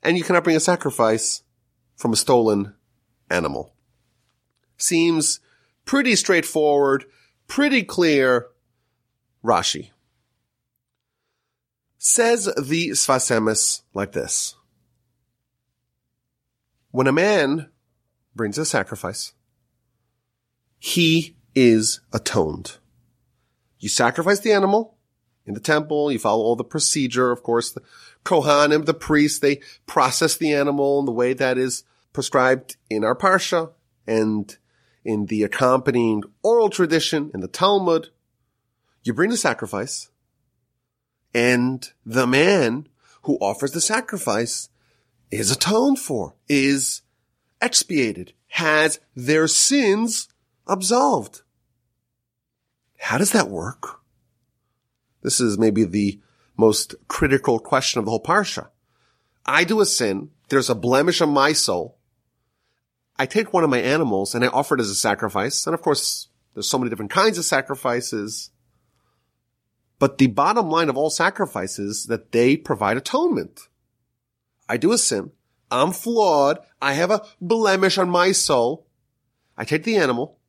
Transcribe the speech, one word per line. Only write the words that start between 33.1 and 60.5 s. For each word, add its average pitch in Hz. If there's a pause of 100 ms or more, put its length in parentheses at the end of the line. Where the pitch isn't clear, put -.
Parsha 180 (360)
and 110 (460)
in 107
the 107
accompanying 120 (200)
oral 220
tradition 156
in 98
the 92
Talmud. 185 (920)
You 123
bring 180
the 240
sacrifice, 113 (1200)
and 123 (140)
the 120
man 143 (360)
who 143
offers 104
the 170
sacrifice - (600)
is 104
atoned 226
for, 104 (120)
is 139 (600)
expiated, 131 (160)
has 156 (160)
their 151
sins 226 (400)
absolved. 196 (1600)
How -
does 196
that 196
work? 95 (1200)
This -
is 110
maybe 110
the 101 (380)
most 107 (140)
critical 135
question -
of 110
the 107
whole 110
Parsha. - (800)
I 151
do 214
a 190
sin, 104 (200)
there's 135